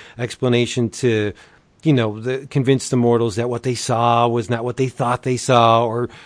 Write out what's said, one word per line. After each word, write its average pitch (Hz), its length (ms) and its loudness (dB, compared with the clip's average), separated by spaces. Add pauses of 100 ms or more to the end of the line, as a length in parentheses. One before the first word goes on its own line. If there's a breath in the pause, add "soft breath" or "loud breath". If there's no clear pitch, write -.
(180 loud breath)
explanation 120 720 0
to, 110 420 -2 (500 soft breath)
you 151 120 4
know, 110 260 0
the, 131 280 -6
convince 135 420 0
the 131 60 0
mortals 117 400 2
that 117 120 -2
what 117 140 -6
they 127 120 -4
saw 117 540 2
was 117 220 -2
not 117 140 -4
what 123 120 -6
they 131 120 -2
thought 123 340 -4
they 127 160 -2
saw, 117 480 4
or, 120 240 -4 (160 loud breath)